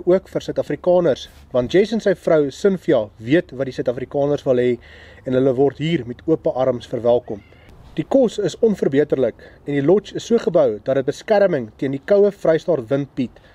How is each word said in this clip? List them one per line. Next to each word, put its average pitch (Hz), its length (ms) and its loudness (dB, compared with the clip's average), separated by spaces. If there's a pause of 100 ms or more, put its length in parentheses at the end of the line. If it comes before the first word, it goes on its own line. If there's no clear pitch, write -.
ook 185 220 0
vir - 140 -8
Suid-Afrikaners, 156 880 -2 (220)
want 123 200 -2
Jess 208 220 2
en 220 80 -2
sy 190 140 2
vrou 151 360 0
Cynthia 151 680 0
weet 123 340 -2
wat 131 140 -6
die 127 80 -8
Suid-Afrikaners 139 720 -4
wil 131 120 2
hê, 123 220 2 (480)
en 131 80 -4
hulle 131 200 2
word 135 240 0
hier 151 280 -4
met 120 200 -14
oop 160 220 0
arms 127 400 -2
verwelkom. 117 540 -2 (540)
Die 156 80 -4
kos 240 360 2
is 180 200 -4
onverbeterlik 147 760 0 (300)
en 143 80 -6
die 143 80 -2
lodge 185 340 0
is 156 100 -10
so 233 120 2
gebou 147 460 0
dat 131 120 -2
dit 135 100 -2
beskerming 165 720 0
teen 135 140 -4
die 139 140 -6
koue 202 260 4
Vrystaat 160 580 -2
wind 139 260 -4
bied, - 240 -6 (160)